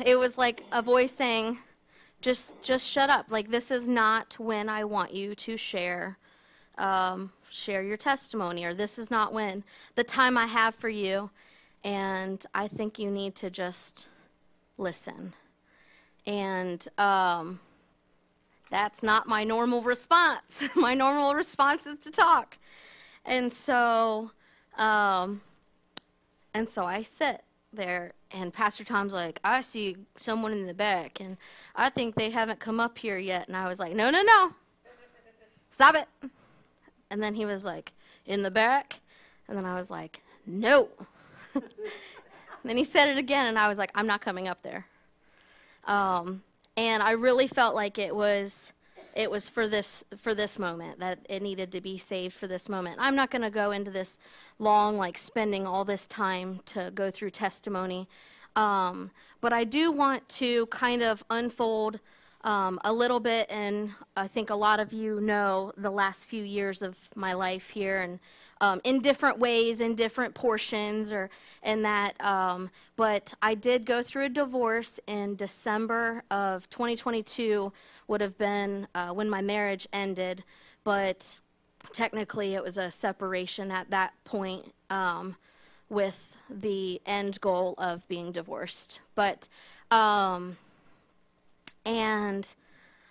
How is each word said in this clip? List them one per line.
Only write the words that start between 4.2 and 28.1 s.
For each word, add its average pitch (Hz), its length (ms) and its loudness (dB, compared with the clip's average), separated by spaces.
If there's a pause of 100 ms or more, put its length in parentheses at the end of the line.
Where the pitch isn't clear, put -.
when 220 300 -4
I 214 160 -4
want 208 300 -2
you 196 200 -6
to 220 220 -8
share, 180 640 -6 (580)
um, 190 560 0 (180)
share 196 320 -4
your 202 140 -4
testimony, 190 720 -4
or 170 80 -4
this 208 240 -6
is 220 120 -10
not 220 220 0
when, 208 320 -4 (300)
the 240 100 0
time 254 320 4
I 233 100 4
have 226 280 2
for 226 160 -4
you, 196 400 -2 (520)
and 196 640 -4 (100)
I 202 140 -2
think 214 300 -8
you 208 120 -4
need 196 260 -4
to 196 120 -8
just - 580 -10 (720)
listen." 185 560 -8 (920)
And, 190 600 -4 (120)
um, 185 600 2 (1120)
that's 208 320 -2
not 220 240 4
my 214 160 2
normal 233 400 0
response. 277 840 2
<laughs> - 80 -10
My 254 180 6
normal 277 400 4
response 294 520 2
is 294 120 -12
to 302 120 -14
talk. 330 480 4 (640)
And 247 280 2
so, 226 800 2 (460)
um, 202 680 2 (1120)
and 220 140 -2
so 202 180 -2
I 190 160 -2
sit 262 400 -2 (300)
there, 180 400 -4 (180)